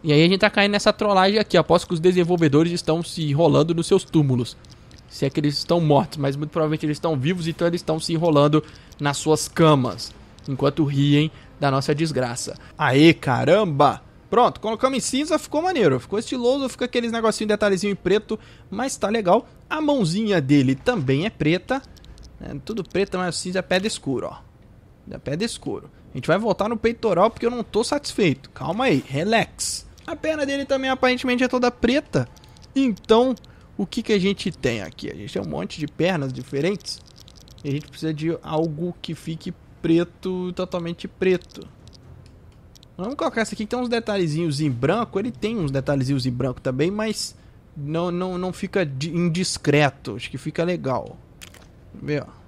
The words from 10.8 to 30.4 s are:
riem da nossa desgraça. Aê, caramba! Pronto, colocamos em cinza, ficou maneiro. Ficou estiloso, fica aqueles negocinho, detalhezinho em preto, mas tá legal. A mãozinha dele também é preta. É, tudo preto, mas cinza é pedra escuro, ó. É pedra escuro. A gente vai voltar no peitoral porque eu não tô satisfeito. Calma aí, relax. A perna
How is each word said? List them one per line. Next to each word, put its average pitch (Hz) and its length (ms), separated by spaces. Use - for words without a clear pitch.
riem 143 460
da 139 100
nossa 135 240
desgraça. 127 640
Aê, 147 380
caramba! 143 880
Pronto, 214 280
colocamos 240 360
em 214 60
cinza, 302 360
ficou 302 220
maneiro. 226 400
Ficou - 180
estiloso, 254 480
fica 247 200
aqueles 233 260
negocinho, 220 360
detalhezinho 202 440
em - 20
preto, 208 460
mas 240 260
tá 202 140
legal. 220 360
A 311 100
mãozinha 214 640
dele 135 340
também 147 520
é - 20
preta. 180 540
É, - 140
tudo 214 180
preto, 190 360
mas 180 180
cinza 180 220
é 180 40
pedra 190 240
escuro, - 460
ó. - 60
É - 80
pedra 160 260
escuro. - 460
A - 20
gente 127 120
vai 175 100
voltar 202 280
no 226 120
peitoral 220 520
porque - 140
eu 233 60
não 240 120
tô 214 220
satisfeito. 233 680
Calma 175 320
aí, 165 220
relax. 185 800
A 330 100
perna 302 300